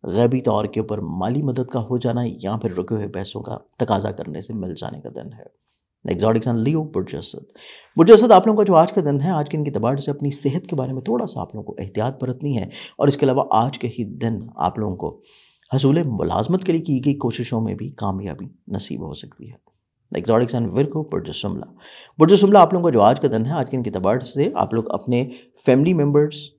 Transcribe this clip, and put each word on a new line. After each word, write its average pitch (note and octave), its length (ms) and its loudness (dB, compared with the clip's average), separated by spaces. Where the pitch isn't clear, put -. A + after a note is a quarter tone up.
गैबी A#2+ 340 2
तौर G#2+ 260 0
के A2 140 -4
ऊपर G#2+ 200 -6
माली B2 240 -2
मदद B2+ 280 -4
का B2+ 100 -4
हो B2 180 -4
जाना A#2+ 260 -2
या G2+ 180 -6
फिर G#2 160 -4
रुके F2+ 220 -4
हुए G#2 160 -6
पैसों G2 300 -10
का - 200 -12
तकाजा G#2 320 0
करने - 300 -12
से A2+ 120 -12
मिल F2+ 200 -8
जाने - 260 -12
का - 120 -14
दिन - 200 -14
है। - 140 -20
नेक्स्ट F2+ 160 -4
ज़ोडिएक A2 240 0
साइन A#2+ 140 -2
लियो D3 240 -2
बुर्ज F#2+ 220 -6
असद। - 300 -14
बुर्ज E3 160 6
असद A3 200 10
आप G#3 140 8
लोगों G#3+ 120 2
का G#3 60 4
जो F#3+ 100 2
आज E3 160 6
का G3 120 0
दिन C#3+ 180 0
है, F3+ 120 0
आज D3 160 -2
के D#3 80 -6
दिन D3+ 80 -4
के C#3+ 60 -4
एतबार C3 300 -2
से D3 100 -6
अपनी C#3+ 220 -4
सेहत C#3+ 340 -4
के D#3+ 100 -6
बारे C3 160 -4
में C3 160 -8
थोड़ा A#3 180 -2
सा - 140 -10
आप - 140 -10
लोगों - 180 -12
को - 100 -12
एहतियात G#2+ 400 -6
बरतनी B2+ 320 -4
है G2+ 160 -4
और C#3+ 100 4
इसके C#3 180 2
अलावा C3 280 0
आज A#2+ 220 2
के B2 120 -8
ही A#2+ 160 -8
दिन A2+ 320 -4
आप F2+ 200 -2
लोगों G#2+ 180 -4
को - 240 -10
हसूल C#3 300 2
मुलाजमत A2+ 600 -2
के F3+ 80 0
लिए E3 80 0
की C#3+ 200 -2
गई C#3 220 0
कोशिशों A#2 380 -4
में G2+ 160 -4
भी A2+ 120 -10
कामयाबी F#2+ 520 -6
नसीब - 300 -8
हो D2 100 -12
सकती - 340 -18
है। - 80 -20
नेक्स्ट F2 160 -4
ज़ोडिएक A#2 220 2
साइन A#2 160 -2
विर्गो C#3+ 440 -2
बुर्ज - 220 -6
सुमला। - 340 -8
बुर्ज D#3+ 160 8
सुमला G3 260 8
आप E3 140 8
लोगों F3 100 0
का E3 80 4
जो A2+ 80 4
आज A#2+ 180 6
का C#3+ 100 0
दिन A2+ 160 0
है, C3+ 100 -2
आज C#3 100 -2
के - 120 -6
दिन B2 60 -2
के G#2 80 -4
एतबार F#2+ 340 0
से - 320 -2
आप - 180 0
लोग A2+ 180 -2
अपने B2 300 -2
फैमिली C#3 380 2
मेम्बर्स D3 540 0